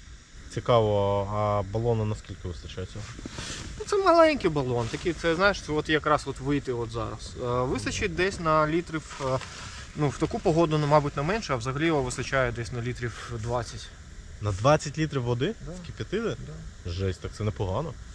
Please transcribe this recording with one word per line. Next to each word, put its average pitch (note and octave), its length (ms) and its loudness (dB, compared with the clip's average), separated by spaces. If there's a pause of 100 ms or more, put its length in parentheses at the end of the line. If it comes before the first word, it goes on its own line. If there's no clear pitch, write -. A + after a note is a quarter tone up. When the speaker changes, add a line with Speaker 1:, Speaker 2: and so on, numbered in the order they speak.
(540)
Speaker 1:
Цікаво, G2+ 800 4
а G#2 280 2 (100)
балону A2+ 340 0
наскільки G2+ 420 -6
вистачає F#2 400 -10
цього? G#2+ 180 -12 (720)
Speaker 2:
Ну, G#4+ 60 -8
це G#4 120 0
маленький E4 520 8
балон, B2+ 380 2
такий, D#3 260 -2
це, E3 220 2
знаєш, F#3+ 260 4
це D3+ 100 -8
от D3+ 180 0
якраз D3+ 380 4
от C3 120 -6
вийти C3+ 340 0
от A#2 180 -4
зараз. A2 420 -6 (100)
Е, - 20 -2 (180)
вистачить G#3 520 -2
десь F#3 240 0
на D#3 280 4
літрів, D#3+ 580 -2
е, C3 140 2 (560)
ну, D3 140 2
в - 80 -2
таку D#3+ 220 0
погоду, D#3+ 380 4
ну, D3 100 2
мабуть, D3 300 4
на C#3+ 60 0
менше, F#3+ 300 0
а - 20 2
взагалі C3 300 -2
його D3+ 180 4
вистачає B2+ 480 0
десь A#2 200 -6
на B2 100 -4
літрів A#2+ 520 -6 (100)
двадцять. A#2 440 -4 (540)
Speaker 1:
На G#2 100 0
двадцять C#3 460 4
літрів C#3+ 260 0
води? B2 320 0 (100)
Speaker 2:
Да. D3+ 60 -8
Speaker 1:
Вскип'ятили? F3+ 640 -4 (480)
Speaker 2:
Да. F2 60 -4
Speaker 1:
Жесть, F#2+ 300 -2
так F#2+ 160 -8
це A2 60 -4
непогано. G#2+ 500 -2 (220)